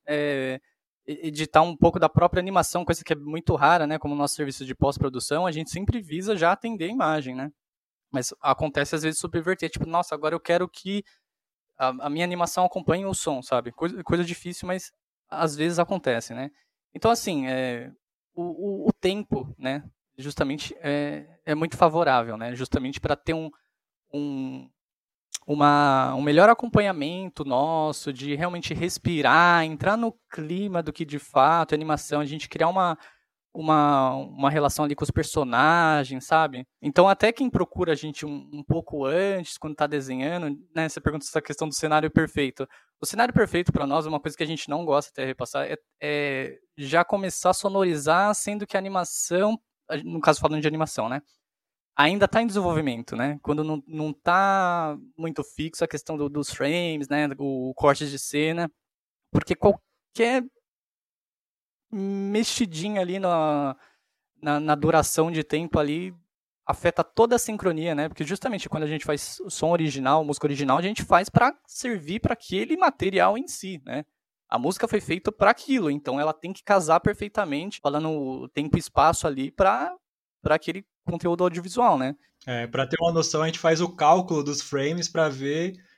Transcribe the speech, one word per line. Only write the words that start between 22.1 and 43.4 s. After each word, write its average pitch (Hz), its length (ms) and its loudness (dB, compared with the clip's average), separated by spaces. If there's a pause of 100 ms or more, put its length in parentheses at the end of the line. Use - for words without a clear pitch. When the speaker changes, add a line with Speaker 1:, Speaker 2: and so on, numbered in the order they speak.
Speaker 1:
né? 117 180 -8
Justamente 131 440 -4
pra 147 160 -2
ter - 180 -4
um, 160 160 -6 (640)
um, 135 560 -8 (800)
uma, 147 680 4
um 135 60 -2
melhor 156 280 8
acompanhamento 185 960 0
nosso, 147 680 -2
de 139 220 -6
realmente 170 400 -4
respirar, 170 880 4
entrar 160 340 0
no 226 180 -4 (160)
clima 175 520 -4
do 151 100 -8
que 170 100 -8
de 147 140 -6
fato 156 560 2
é - 20 4
animação, 151 460 -2
a 147 40 -4
gente 143 220 -10
criar 160 220 2
uma, 185 260 2 (580)
uma, 147 600 4
uma 139 360 -2
relação 147 360 2
ali 143 100 -2
com - 80 -6
os - 80 0
personagens, 147 1120 2
sabe? 147 400 2 (160)
Então, 175 260 6
até 208 240 4
quem 247 180 -2
procura 180 440 -2
a - 20 0
gente 151 300 -8
um, 143 280 -10
um 147 100 -12
pouco 156 420 -2
antes, 185 520 -2
quando 151 180 -10
tá 147 120 0
desenhando, 143 720 -4 (180)
né? 160 120 0
Você 156 140 -10
pergunta 147 240 -4
essa 156 160 -2
questão 156 260 -6
do 143 60 -8
cenário 156 380 0
perfeito. 147 560 0 (340)
O 151 40 -8
cenário 233 280 0
perfeito 175 400 2